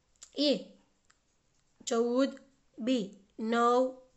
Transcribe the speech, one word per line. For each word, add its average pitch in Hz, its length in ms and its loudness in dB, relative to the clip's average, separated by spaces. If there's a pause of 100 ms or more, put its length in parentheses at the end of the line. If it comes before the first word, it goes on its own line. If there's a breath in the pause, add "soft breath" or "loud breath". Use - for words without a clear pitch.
(380)
એ 285 140 2 (1300)
ચૌદ, 240 440 0 (480)
બી 233 280 0 (340)
નવ, 233 420 2 (340)